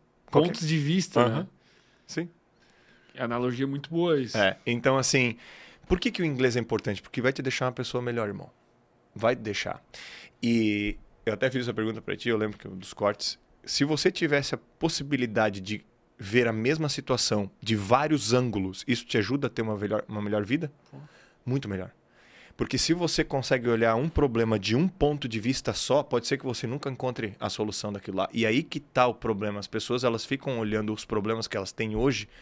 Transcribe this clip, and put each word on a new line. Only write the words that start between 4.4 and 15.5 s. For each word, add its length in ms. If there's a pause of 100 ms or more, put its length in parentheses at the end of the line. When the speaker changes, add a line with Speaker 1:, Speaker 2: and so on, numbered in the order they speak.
Speaker 1:
Então, 320
assim, 400 (500)
por 120
que 120
que 100
o 40
inglês 300
é 40
importante? 420
Porque 200
vai 120
te 80
deixar 240
uma 60
pessoa 300
melhor, 260
irmão. 220 (640)
Vai 200
te 60
deixar. 420 (580)
E 560 (280)
eu 80
até 160
fiz 140
essa 100
pergunta 280
pra 140
ti, 140
eu 80
lembro 200
que 100
dos 260
cortes. 460 (240)
Se 200
você 280
tivesse 440
a 20
possibilidade 1000